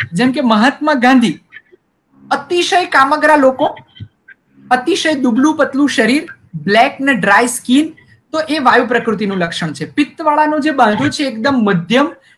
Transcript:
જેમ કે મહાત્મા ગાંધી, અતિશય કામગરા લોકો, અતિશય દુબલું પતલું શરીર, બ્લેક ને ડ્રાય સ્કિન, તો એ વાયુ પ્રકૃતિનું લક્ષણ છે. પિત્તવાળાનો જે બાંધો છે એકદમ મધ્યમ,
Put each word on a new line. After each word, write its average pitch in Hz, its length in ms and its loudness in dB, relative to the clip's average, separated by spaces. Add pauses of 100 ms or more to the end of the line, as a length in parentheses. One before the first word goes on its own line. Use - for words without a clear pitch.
(120)
જેમ 240 200 0
કે 277 80 -4
મહાત્મા 262 540 2
ગાંધી, 247 460 2 (920)
અતિશય 349 540 -2
કામગરા 302 520 2
લોકો, 269 420 0 (920)
અતિશય 311 440 -2
દુબલું 262 420 0
પતલું 285 320 0
શરીર, 262 400 0 (260)
બ્લેક 214 460 0
ને 269 140 0
ડ્રાય 202 320 2
સ્કિન, 269 460 -2 (400)
તો 311 160 -2
એ 302 100 -2
વાયુ 240 280 2
પ્રકૃતિનું 214 520 -2
લક્ષણ 170 340 -6
છે. 156 120 -10
પિત્તવાળાનો 302 720 -2
જે 294 120 0
બાંધો 247 380 0
છે 294 160 -4
એકદમ 247 300 -2
મધ્યમ, 220 580 0 (260)